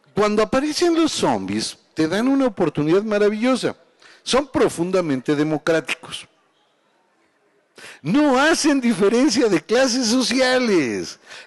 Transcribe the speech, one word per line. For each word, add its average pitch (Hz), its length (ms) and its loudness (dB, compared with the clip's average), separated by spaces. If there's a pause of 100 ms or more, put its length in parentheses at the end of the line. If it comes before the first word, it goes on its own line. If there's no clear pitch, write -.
(140)
cuando 208 280 0
aparecen 302 520 0
los 320 180 0
zombies, 107 640 -4 (160)
te 156 140 0
dan 214 200 0
una 269 180 2
oportunidad 180 560 0
maravillosa. 214 760 0 (460)
Son 277 260 0
profundamente 175 840 0
democráticos. 156 920 -4 (1800)
No 254 380 2
hacen 294 400 2
diferencia 233 680 2
de 175 120 2
clases 247 480 0
sociales. 226 1120 0 (260)